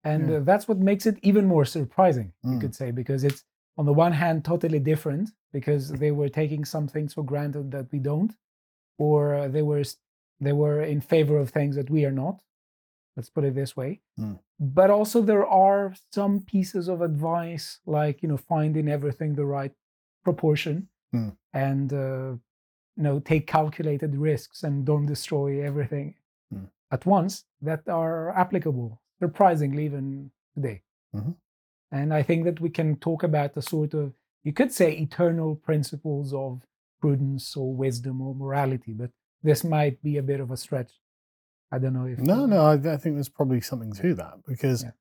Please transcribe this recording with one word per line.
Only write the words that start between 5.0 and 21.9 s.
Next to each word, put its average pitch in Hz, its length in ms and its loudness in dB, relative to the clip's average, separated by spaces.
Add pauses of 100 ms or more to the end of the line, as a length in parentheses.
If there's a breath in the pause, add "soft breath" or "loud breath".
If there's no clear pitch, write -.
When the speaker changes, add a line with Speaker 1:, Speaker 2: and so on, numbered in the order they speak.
Speaker 1:
because 143 380 -2
they 147 200 0
were 143 200 0
taking 151 340 -2
some 151 240 -4
things 151 260 -6
for 156 80 -6
granted 143 480 -4
that 131 220 -8
we 147 60 -2
don't, 151 360 0 (640)
or, 147 360 4
uh, 143 140 -2
they 151 140 0
were 147 180 2
s-, - 180 -6 (420)
they 139 120 0
were 151 300 2
in 147 180 -2
favor 151 380 4
of 135 120 0
things 143 260 0
that 139 140 -4
we 151 140 4
are 139 80 0
not. 147 280 -4 (760)
Let's 123 140 -12
put 147 140 -2
it 135 100 0
this 135 220 -4
way. 139 240 -6 (180)
Speaker 2:
Mm. 107 220 -8 (180)
Speaker 1:
But 160 320 6
also 214 320 4
there 202 240 4
are 196 480 4 (180)
some 202 280 0
pieces 185 480 -2
of 175 140 -2
advice, 165 840 -4
like, 151 360 0
you 160 60 -2
know, 143 100 0
find 156 380 0
in 151 120 0
everything 147 460 -2
the 143 120 -2
right 139 260 -4 (520)
proportion 160 640 0 (260)
Speaker 2:
Mm. 110 220 -4 (160)
Speaker 1:
and, 139 400 0